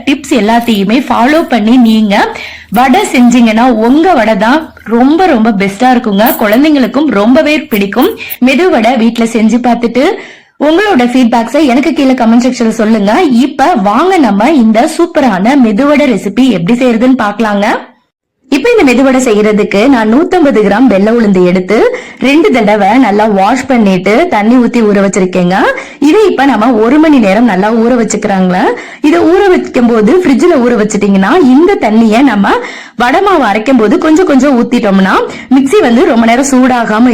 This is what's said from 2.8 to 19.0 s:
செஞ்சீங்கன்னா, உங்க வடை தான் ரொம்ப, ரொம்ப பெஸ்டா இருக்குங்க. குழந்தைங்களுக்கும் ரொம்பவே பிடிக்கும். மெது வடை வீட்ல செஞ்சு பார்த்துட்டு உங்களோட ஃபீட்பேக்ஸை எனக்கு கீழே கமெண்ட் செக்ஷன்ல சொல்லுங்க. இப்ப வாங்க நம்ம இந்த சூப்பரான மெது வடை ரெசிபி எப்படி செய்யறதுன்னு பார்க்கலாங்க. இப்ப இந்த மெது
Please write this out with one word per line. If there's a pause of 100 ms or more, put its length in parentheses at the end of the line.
செஞ்சீங்கன்னா, (200)
உங்க (120)
வடை
தான் (340)
ரொம்ப,
ரொம்ப (140)
பெஸ்டா
இருக்குங்க. (180)
குழந்தைங்களுக்கும்
ரொம்பவே (160)
பிடிக்கும். (360)
மெது (100)
வடை (100)
வீட்ல (100)
செஞ்சு (100)
பார்த்துட்டு (640)
உங்களோட
ஃபீட்பேக்ஸை (120)
எனக்கு
கீழே
கமெண்ட்
செக்ஷன்ல
சொல்லுங்க. (320)
இப்ப (200)
வாங்க (100)
நம்ம (140)
இந்த
சூப்பரான (100)
மெது
வடை
ரெசிபி (120)
எப்படி
செய்யறதுன்னு
பார்க்கலாங்க. (880)
இப்ப
இந்த
மெது